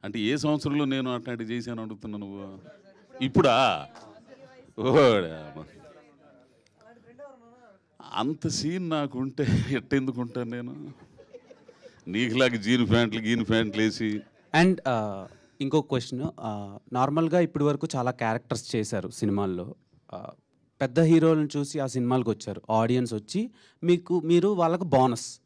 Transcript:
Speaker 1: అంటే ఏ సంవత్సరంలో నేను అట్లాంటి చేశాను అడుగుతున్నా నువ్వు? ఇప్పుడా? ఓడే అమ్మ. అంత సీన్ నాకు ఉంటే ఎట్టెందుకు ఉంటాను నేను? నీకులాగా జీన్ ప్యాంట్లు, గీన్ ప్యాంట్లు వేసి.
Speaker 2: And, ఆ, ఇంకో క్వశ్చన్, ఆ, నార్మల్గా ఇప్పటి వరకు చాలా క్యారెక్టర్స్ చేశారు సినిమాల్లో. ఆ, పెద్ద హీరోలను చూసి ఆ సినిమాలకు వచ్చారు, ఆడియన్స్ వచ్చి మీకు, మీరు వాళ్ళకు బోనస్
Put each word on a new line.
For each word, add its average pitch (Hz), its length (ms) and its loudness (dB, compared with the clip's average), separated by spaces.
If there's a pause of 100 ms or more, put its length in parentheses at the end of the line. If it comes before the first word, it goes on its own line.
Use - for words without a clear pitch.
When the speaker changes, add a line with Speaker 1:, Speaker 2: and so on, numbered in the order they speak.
Speaker 1:
అంటే 107 160 -8
ఏ 113 160 0
సంవత్సరంలో 147 500 0
నేను 131 300 -2
అట్లాంటి 120 280 -8
చేశాను 117 400 -8
అడుగుతున్నా 107 340 -12
నువ్వు? 98 420 -12 (640)
ఇప్పుడా? 127 640 4 (920)
ఓడే 117 520 4
అమ్మ. 78 340 -14 (2500)
అంత 139 340 -2
సీన్ 170 420 -4
నాకు 147 300 -2
ఉంటే 135 280 -2 (220)
ఎట్టెందుకు 131 520 -2
ఉంటాను 120 280 -6
నేను? 131 440 -10 (1120)
నీకులాగా 120 480 2
జీన్ 113 340 2
ప్యాంట్లు, 117 300 2
గీన్ 113 300 0
ప్యాంట్లు 110 320 0
వేసి. 107 400 0 (400)
Speaker 2:
And, 185 160 4 (100)
ఆ, 104 400 -4 (340)
ఇంకో 139 200 2
క్వశ్చన్, 131 460 -4 (120)
ఆ, 104 400 -10 (140)
నార్మల్గా 151 460 2
ఇప్పటి 165 240 0
వరకు 147 320 0
చాలా 127 160 0
క్యారెక్టర్స్ 117 640 -4
చేశారు 104 340 -4
సినిమాల్లో. 98 680 -4 (380)
ఆ, - 180 -14 (500)
పెద్ద 131 180 0
హీరోలను 160 580 6
చూసి 143 220 -4
ఆ 135 80 -2
సినిమాలకు 123 440 0
వచ్చారు, 101 380 -6
ఆడియన్స్ 117 440 2
వచ్చి 180 360 -4 (340)
మీకు, 175 360 2
మీరు 170 280 4
వాళ్ళకు 175 360 2
బోనస్ 131 640 2